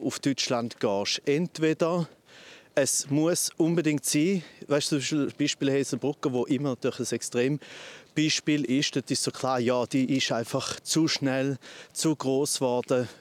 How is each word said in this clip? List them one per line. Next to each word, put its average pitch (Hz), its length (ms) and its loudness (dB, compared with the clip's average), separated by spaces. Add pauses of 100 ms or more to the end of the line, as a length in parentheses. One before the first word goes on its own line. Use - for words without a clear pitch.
auf - 140 -4
Deutschland 123 600 -2
gehst. 101 460 0
Entweder 160 840 0 (680)
es 139 340 2
muss 156 480 2
unbedingt 160 480 2
sein, 165 380 2 (240)
weißt 143 260 0
du, 143 80 2
zum 139 360 0
Beispiel 139 340 0
Hazelbrugger, 139 600 0
wo 123 140 2
immer 139 240 0
natürlich 123 300 -2
ein 120 160 -4
Extrembeispiel 147 1500 -2
ist, 135 300 0
dort 135 160 -4
ist 123 120 -2
so - 80 -2
klar, 127 280 -2
ja, 123 260 2
die 131 320 0
ist - 140 0
einfach - 500 -4
zu 160 260 2
schnell, 135 500 0 (360)
zu 156 220 0
gross 135 400 0
geworden 123 520 0 (140)